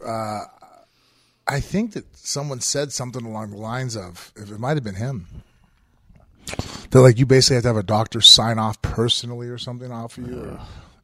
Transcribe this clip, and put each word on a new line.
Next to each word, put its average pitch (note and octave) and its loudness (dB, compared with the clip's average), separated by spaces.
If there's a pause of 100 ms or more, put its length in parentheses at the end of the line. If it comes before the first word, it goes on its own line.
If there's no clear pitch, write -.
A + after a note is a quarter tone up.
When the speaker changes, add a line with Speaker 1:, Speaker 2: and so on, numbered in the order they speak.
Speaker 1:
Uh, G#2+ -6 (1040)
I C#3 0
think G#3 -2
that - -8 (120)
someone C#3 -6
said C#3+ -2
something B2 -6
along A2 -8
the G2+ -12
lines A2+ -6
of, F2+ -12
if G2+ -14
it G#2+ -12
might C#3 0
have C#3 -4
been G2+ -6
him, G#2+ -6 (1600)
that, C3 8
like, B2 10
you C3+ 4
basically C3 6
have A#2+ 0
to A#2+ 4
have A2 2
a G#2 0
doctor G#2+ 0
sign A2+ 8
off A2 -2
personally A#2+ -2
or A#2+ -10
something B2 -10
off A#2 -12
of B2 -10
you. B2 -8
Or A2 -10
Speaker 2:
Ugh. - -14 (380)